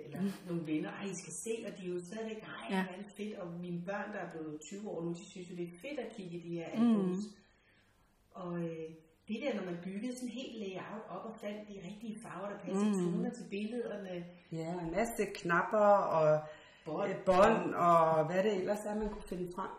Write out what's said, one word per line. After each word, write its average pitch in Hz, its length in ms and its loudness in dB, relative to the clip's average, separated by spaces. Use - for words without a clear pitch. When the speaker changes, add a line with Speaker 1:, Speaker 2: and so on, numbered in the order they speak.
Speaker 1:
eller 151 160 -6
Speaker 2:
Mhm. 196 100 0
Speaker 1:
nogle 170 220 -2
venner, 156 180 0
"Ej, 196 60 -8
I 185 180 -4
skal - 100 -12
se," 226 100 -2
og 190 100 -6
de 190 100 -12
er 180 80 -4
jo 180 40 -2
stadigvæk, 220 340 -8
"Ej, - 260 -12
Speaker 2:
Ja. 190 140 2
Speaker 1:
hvor 185 100 -6
er 190 100 -10
det - 140 -14
fedt," 208 240 -6
og 175 60 -8
mine 175 240 -4
børn, 202 240 -4
der 202 120 -6
er 170 60 -12
blevet 156 300 -8
tyve 202 280 -10
år 170 140 -4
nu, 170 100 -2
de 180 180 -10
synes 175 200 -12
jo, 175 40 -10
det 175 140 -6
er - 160 -16
fedt 285 140 -6
at 220 160 -6
kigge 175 220 -8
i 165 100 -8
de - 20 -10
her 165 160 -6
Speaker 2:
Mhm. 233 140 6
Speaker 1:
albums. 190 300 4
Og, 175 280 -6
øh, 165 260 -4
det 214 160 -4
der, 262 120 0
når 185 160 -4
man 170 120 -6
byggede 208 320 -6
sådan 247 140 -6
helt 233 300 -8
layout 190 500 -8
op 196 160 -10
og 220 160 -10
fandt 208 280 -8
de 208 40 -12
rigtige 214 340 -10
farver, 180 260 -8
der 202 100 -8
passede 202 320 0
Speaker 2:
Mhm. 180 220 2
Speaker 1:
toner 240 160 2
til - 200 -10
billederne. 202 760 -4
Speaker 3:
Ja, 160 200 -4
en 165 60 -2
masse 214 340 2
knapper 185 520 4
og, 151 220 8
Speaker 1:
Bånd. 190 260 -2
Speaker 3:
øh, - 140 -2
bånd 185 480 8
og 160 520 8
hvad 185 180 2
det 214 160 6
ellers 202 260 0
er, 208 100 -2
man 214 140 0
kunne - 180 -10
finde 175 280 -4
frem. 190 240 -4